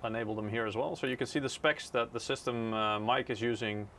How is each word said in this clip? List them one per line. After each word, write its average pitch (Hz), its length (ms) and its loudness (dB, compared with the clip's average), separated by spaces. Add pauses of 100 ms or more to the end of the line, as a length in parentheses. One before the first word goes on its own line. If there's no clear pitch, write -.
enable 110 300 0
them 107 140 -2
here 113 180 0
as 104 100 -2
well. 139 200 0
So - 100 -2
you 127 100 0
can 123 100 -2
see - 120 -2
the 135 100 0
specs - 420 2
that 117 220 2
the 117 80 -4
system, 117 540 -2
uh, 107 240 2
mic 123 320 2
is 104 100 -2
using. 107 480 0 (100)